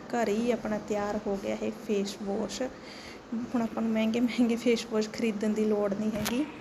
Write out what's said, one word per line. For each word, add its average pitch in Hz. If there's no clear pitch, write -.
ਘਰ 233
ਹੀ 226
ਆਪਣਾ 214
ਤਿਆਰ 208
ਹੋ 202
ਗਿਆ 214
ਇਹ 214
ਫੇਸ 202
ਵਾਸ਼। 202
ਹੁਣ 233
ਆਪਾਂ 226
ਨੂੰ 226
ਮਹਿੰਗੇ 220
ਮਹਿੰਗੇ 233
ਫੇਸ 233
ਵਾਸ਼ 214
ਖਰੀਦਣ 220
ਦੀ 214
ਲੋੜ 208
ਨਹੀਂ 214
ਹੈਗੀ 226